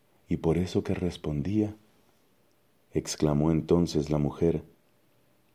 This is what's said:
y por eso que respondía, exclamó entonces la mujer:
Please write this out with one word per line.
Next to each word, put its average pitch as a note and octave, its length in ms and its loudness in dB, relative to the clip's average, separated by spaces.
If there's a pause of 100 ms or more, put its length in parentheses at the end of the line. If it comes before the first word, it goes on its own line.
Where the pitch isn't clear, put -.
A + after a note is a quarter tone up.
(260)
y E2 120 -2
por D#2+ 180 2
eso F#2 260 0
que G2 120 -2
respondía, F2 840 -2 (1160)
exclamó D2+ 580 2
entonces D#2+ 560 2
la D2+ 100 0
mujer: D2+ 460 0 (920)